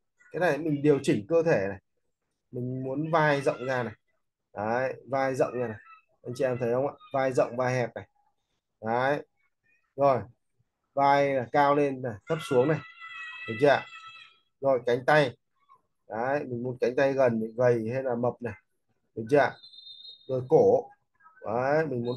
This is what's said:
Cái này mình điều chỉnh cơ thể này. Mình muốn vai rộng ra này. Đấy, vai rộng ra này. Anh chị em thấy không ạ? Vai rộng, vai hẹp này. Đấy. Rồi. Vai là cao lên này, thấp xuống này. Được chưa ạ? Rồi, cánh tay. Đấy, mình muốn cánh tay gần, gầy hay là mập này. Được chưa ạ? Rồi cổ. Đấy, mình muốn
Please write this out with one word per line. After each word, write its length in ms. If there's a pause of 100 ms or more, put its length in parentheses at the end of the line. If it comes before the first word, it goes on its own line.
(320)
Cái 80
này 180
mình 240
điều 220
chỉnh 260
cơ 140
thể 260
này. 100 (720)
Mình 320
muốn 280
vai 300
rộng 240
ra 180
này. 100 (600)
Đấy, 400 (160)
vai 260
rộng 180
ra 140
này. 100 (460)
Anh 120
chị 80
em 160
thấy 140
không 140
ạ? 60 (200)
Vai 200
rộng, 240
vai 160
hẹp 220
này. 120 (720)
Đấy. 440 (680)
Rồi. 240 (720)
Vai 400
là 180
cao 240
lên 260
này, 120 (160)
thấp 120
xuống 260
này. 120 (680)
Được 140
chưa 60
ạ? 180 (760)
Rồi, 240
cánh 200
tay. 320 (680)
Đấy, 380
mình 180
muốn 180
cánh 140
tay 180
gần, 440
gầy 360
hay 100
là 120
mập 240
này. 140 (600)
Được 140
chưa 80
ạ? 160 (760)
Rồi 220
cổ. 400 (560)
Đấy, 420
mình 180
muốn 120